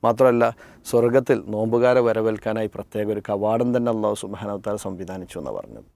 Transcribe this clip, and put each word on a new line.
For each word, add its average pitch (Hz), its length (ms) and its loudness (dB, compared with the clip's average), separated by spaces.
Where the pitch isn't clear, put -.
മാത്രമല്ല, 117 520 4
സ്വർഗത്തിൽ 120 600 2
നോമ്പുകാരെ 117 520 2
വരവേൽക്കാനായി 110 760 0
പ്രത്യേക 107 320 -6
ഒരു 104 120 -2
കവാടം 110 580 0
തന്നെ 120 140 0
അല്ലാഹു 107 240 0
സുബ്ഹാനഹു 101 420 -8
വ 95 100 -10
തആല 104 80 -4
സംവിധാനിച്ചു 92 640 -10
എന്നാണ് 62 180 -8
പറഞ്ഞത്. 55 380 -16